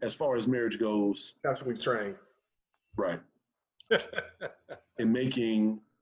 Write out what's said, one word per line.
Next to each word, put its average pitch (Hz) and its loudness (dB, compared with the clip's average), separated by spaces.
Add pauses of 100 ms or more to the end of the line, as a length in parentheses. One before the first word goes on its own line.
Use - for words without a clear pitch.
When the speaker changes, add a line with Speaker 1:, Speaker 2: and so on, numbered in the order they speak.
Speaker 1:
as 113 -2
far 139 0
as 117 0
marriage 117 2
goes. 104 2
Speaker 2:
Classically 127 -2
trained. 107 -2 (800)
Speaker 1:
Right. 104 0 (680)
Speaker 3:
<laughs> 208 4 (1000)
Speaker 1:
And 110 2
making 113 2 (200)